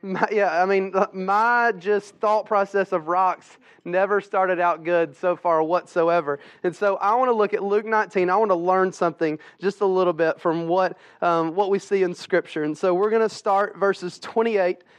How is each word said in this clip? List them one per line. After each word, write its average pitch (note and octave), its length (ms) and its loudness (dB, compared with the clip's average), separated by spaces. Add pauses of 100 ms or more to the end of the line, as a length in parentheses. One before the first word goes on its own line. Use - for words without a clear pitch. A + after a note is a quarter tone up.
my, F#3+ 300 -4
yeah, F#3 320 2
I - 20 0
mean, F#3+ 300 0 (160)
my A3 640 0
just F#3+ 420 -4
thought G#3+ 300 0
process G3 480 0
of D#3+ 160 -2
rocks F3+ 480 -2 (260)
never F#3+ 380 0
started F#3 400 0
out E3 240 -2
good E3+ 280 0
so F3+ 220 -2
far E3 260 2
whatsoever. E3 800 0 (240)
And F3+ 100 -2
so G3 220 0
I G3+ 200 0
wanna B3+ 180 2
look G#3 200 0
at F#3 80 -2
Luke G#3 240 -2
nineteen. G3+ 440 0
I F#3 80 2
wanna G#3 180 2
learn F#3 380 2
something D#3+ 440 -2 (220)
just F#3+ 220 -4
a G3+ 40 2
little F#3 280 2
bit D#3+ 260 0
from E3 300 -2
what, F3+ 280 0 (240)
um, E3 340 0
what G3 140 0
we G3 80 0
see G3 260 -2
in F3 120 -2
Scripture. - 480 -4
And D3+ 140 -4
so F#3 160 0
we're G3 160 0
gonna A3 180 2
start G3 480 -2
verses F3+ 420 -2
twenty-eight. G3+ 680 -2 (140)